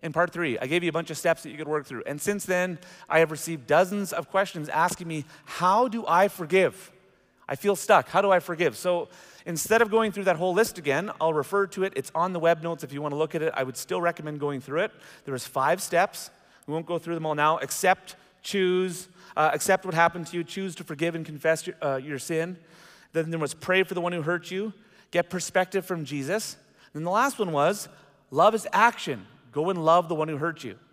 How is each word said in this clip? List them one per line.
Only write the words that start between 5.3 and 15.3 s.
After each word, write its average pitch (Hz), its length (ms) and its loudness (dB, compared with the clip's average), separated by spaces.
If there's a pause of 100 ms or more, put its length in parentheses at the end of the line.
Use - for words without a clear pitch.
"How 208 420 2
do 220 200 -6
I 180 200 6
forgive? 180 640 0 (560)
I 135 80 -4
feel 202 200 0
stuck. 180 340 4
How 185 120 4
do 202 100 4
I 180 80 6
forgive?" 160 380 -2
So 180 320 -2 (360)
instead 180 360 2
of 226 80 2
going 220 220 2
through 190 140 -4
that 185 100 4
whole 180 180 0
list 214 240 2
again, 156 420 -2
I'll 160 140 2
refer 190 340 0
to 185 160 -4
it. 190 120 -2
It's 135 180 -6
on 175 180 0
the 175 80 -4
web 165 220 4
notes 165 220 -6
if 135 100 -12
you 143 80 -6
wanna 147 160 -4
look 156 160 -2
at 165 80 -2
it. 156 140 0
I 135 80 0
would 127 120 -6
still 180 260 -4
recommend 151 380 -2
going 143 220 -4
through 147 200 -4
it. 214 100 -2 (340)
There 139 80 -6